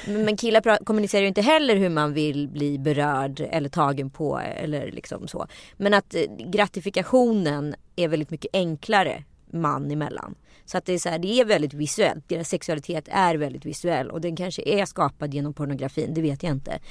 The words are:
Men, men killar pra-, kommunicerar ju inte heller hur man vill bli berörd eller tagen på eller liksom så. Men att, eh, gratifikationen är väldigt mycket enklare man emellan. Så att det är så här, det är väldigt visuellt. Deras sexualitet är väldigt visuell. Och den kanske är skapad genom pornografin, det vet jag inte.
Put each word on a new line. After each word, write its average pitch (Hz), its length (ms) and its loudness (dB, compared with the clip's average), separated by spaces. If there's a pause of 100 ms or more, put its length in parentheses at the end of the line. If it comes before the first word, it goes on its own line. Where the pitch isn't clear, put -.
Men, 214 180 0
men 214 120 2
killar 220 240 4
pra-, 214 220 4
kommunicerar 208 380 2
ju 196 60 4
inte 196 140 2
heller 285 340 6
hur 196 140 4
man 151 240 2
vill 143 340 0
bli 143 320 -2
berörd 139 600 0
eller 147 300 -2
tagen 139 400 0
på 139 300 -4
eller 151 520 -6
liksom - 360 -12
så. - 200 -8 (300)
Men 202 160 4
att, - 220 2
eh, 170 60 0 (300)
gratifikationen 196 1200 2 (200)
är 175 120 0
väldigt 156 220 -2
mycket 160 240 -8
enklare 175 720 0 (300)
man 143 380 -2
emellan. - 440 -6 (300)
Så - 120 -6
att - 80 -4
det 180 80 0
är 175 60 0
så 208 100 -2
här, 165 100 -2
det 202 200 2
är 240 60 6
väldigt 156 280 2
visuellt. 147 560 0
Deras 170 200 -4
sexualitet 160 640 -4
är 180 240 4
väldigt 143 300 -4
visuell. 151 460 -2
Och 165 100 -6
den 170 140 -4
kanske 180 300 -6
är 196 200 2
skapad 147 480 -2
genom 143 200 -4
pornografin, 143 600 -4
det 160 80 -2
vet 143 220 -2
jag 170 80 -2
inte. - 280 -4 (120)